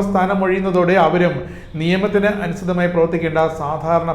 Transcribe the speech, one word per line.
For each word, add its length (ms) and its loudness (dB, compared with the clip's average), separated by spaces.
സ്ഥാനം 360 2
ഒഴിയുന്നതോടെ 500 2
അവരും 280 2
നിയമത്തിന് 500 2
അനുസൃതമായി 480 -2
പ്രവർത്തിക്കേണ്ട 460 0
സാധാരണ 540 -2